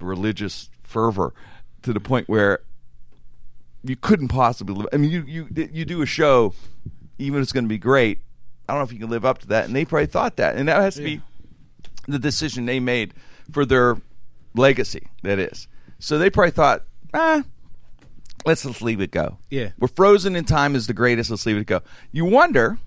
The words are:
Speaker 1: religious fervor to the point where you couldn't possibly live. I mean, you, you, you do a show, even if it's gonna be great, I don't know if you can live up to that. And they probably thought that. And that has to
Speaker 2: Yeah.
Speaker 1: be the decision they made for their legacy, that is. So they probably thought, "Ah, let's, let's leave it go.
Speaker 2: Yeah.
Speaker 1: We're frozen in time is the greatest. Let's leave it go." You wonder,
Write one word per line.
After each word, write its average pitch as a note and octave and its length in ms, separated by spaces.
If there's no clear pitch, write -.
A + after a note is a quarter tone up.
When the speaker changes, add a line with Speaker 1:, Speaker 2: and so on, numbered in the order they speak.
Speaker 1:
religious F#2+ 640
fervor G2 500
to B2 100
the G#2 80
point B2+ 280
where G2+ 320
you C3 140
couldn't D#3 320
possibly A#2 460
live. G2+ 180
I C#3+ 40
mean, D3 140
you, E3+ 160
you, D#3 460
you D#3+ 120
do E3 180
a C3+ 40
show, C3 480
even C#3 200
if C3+ 60
it's - 80
gonna A#2+ 160
be G#2+ 100
great, A#2+ 400
I - 40
don't C#3+ 80
know C#3 40
if A2+ 80
you A2 60
can A2+ 120
live A2+ 140
up C3 140
to - 100
that. G#2+ 180
And A#2 100
they D#3 80
probably D3+ 220
thought A3+ 300
that. F#2 200
And C#3 120
that D#3+ 120
has G3 160
to D3 60
Speaker 2:
Yeah. D3 40
Speaker 1:
be - 40
the C#3+ 100
decision B2+ 480
they B2+ 140
made B2 340
for C#3+ 120
their B2 320
legacy, C3 520
that G2 160
is. - 300
So D3+ 200
they E3+ 120
probably F3+ 200
thought, C#3+ 320
"Ah, D#4 300
let's, D#3+ 200
let's B2 180
leave A2+ 180
it F#2+ 120
go. - 260
Speaker 2:
Yeah. C3 280
Speaker 1:
We're B2 100
frozen G3 460
in E3+ 100
time C#3+ 300
is A2+ 140
the A#2+ 60
greatest. A#2 360
Let's G#2+ 160
leave G#2+ 100
it G#2 100
go." F#2 140
You D#3+ 140
wonder, G#3 640